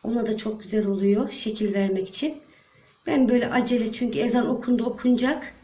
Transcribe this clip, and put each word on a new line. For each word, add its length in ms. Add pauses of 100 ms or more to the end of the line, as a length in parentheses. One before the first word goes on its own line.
Ona 240
da 100
çok 260
güzel 240
oluyor 440
şekil 440
vermek 340
için. 320 (680)
Ben 220
böyle 220
acele, 420
çünkü 260
ezan 300
okundu, 360
okunacak. 800